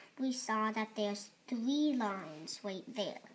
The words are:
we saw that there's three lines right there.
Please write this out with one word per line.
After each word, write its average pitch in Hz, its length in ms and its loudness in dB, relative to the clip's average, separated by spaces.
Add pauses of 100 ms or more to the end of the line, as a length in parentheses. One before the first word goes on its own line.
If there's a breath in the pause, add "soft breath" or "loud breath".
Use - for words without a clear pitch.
(200 loud breath)
we 262 140 2
saw 220 380 2
that 220 240 -2
there's 208 340 0 (180)
three 277 480 4
lines 185 680 -2
right 196 240 -4
there. 208 340 -4 (140)